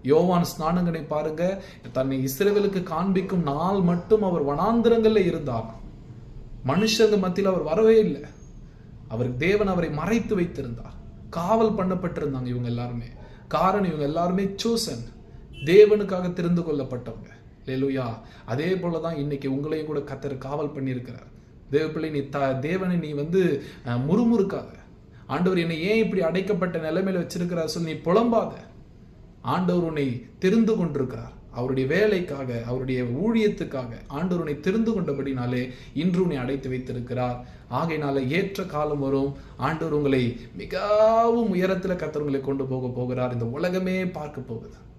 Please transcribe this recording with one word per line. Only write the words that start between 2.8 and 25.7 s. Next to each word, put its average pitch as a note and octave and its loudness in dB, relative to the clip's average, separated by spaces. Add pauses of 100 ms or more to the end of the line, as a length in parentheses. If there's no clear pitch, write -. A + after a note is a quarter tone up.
காண்பிக்கும் F#3 0
நாள் E3+ 0
மட்டும் F3 2
அவர் E3+ 2
வனாந்திரங்கள்ல G#3+ 4
இருந்தார். C#3+ -2 (840)
மனுஷங்க G#3 4
மத்தியில F#3 0
அவர் F#3 2
வரவே A3 6
இல்லை. E3+ 2 (840)
அவர், B2 -2
தேவன் G3 2
அவரை F3 0
மறைத்து F#3+ 0
வைத்திருந்தார். B2 -4 (360)
காவல் G#3 2
பண்ணப்பட்டிருந்தாங்க E3 -2
இவங்க B2 -2
எல்லாருமே. A#2+ -4 (420)
காரணம், F#3+ 2
இவங்க D3+ 0
எல்லாருமே F3 0
chosen, G3 -2 (680)
தேவனுக்காக F#3+ 8
தெரிந்து E3+ 2
கொள்ளப்பட்டவங்க. B2+ -6 (300)
அல்லேலூயா. C3 -2 (320)
அதே D#3 0
போல E3 -2
தான் E3 -4
இன்னைக்கு C#3 -4
உங்களையும் D3+ -2
கூட C#3+ -2
கர்த்தர் C#3 -8
காவல் C#3+ -6
பண்ணியிருக்கிறார். B2 -6 (460)
தேவ D#3 2
பிள்ளை, D#3+ -4
நீ D3 -2
த-, C3+ -2
தேவனை F3+ 0
நீ D3+ -2
வந்து, D#3 2 (220)
அஹ், B2 0
முறுமுறுக்காத. G3+ 2 (540)
"ஆண்டவர், F3+ 2
என்னை E3 0